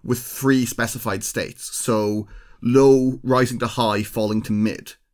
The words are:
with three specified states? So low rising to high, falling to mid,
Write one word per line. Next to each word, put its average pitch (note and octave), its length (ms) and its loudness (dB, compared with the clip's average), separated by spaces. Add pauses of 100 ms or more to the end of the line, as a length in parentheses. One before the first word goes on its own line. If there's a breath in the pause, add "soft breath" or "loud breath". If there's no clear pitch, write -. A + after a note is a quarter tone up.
with B2 180 -2
three C3+ 440 0
specified A2+ 580 -6
states? - 520 -8
So G#2+ 520 -2 (340 soft breath)
low C3 600 6
rising B2 360 2
to A#2+ 80 -2
high, G#2+ 360 0
falling G#2+ 400 -2
to - 80 -6
mid, G#2+ 420 -2 (200)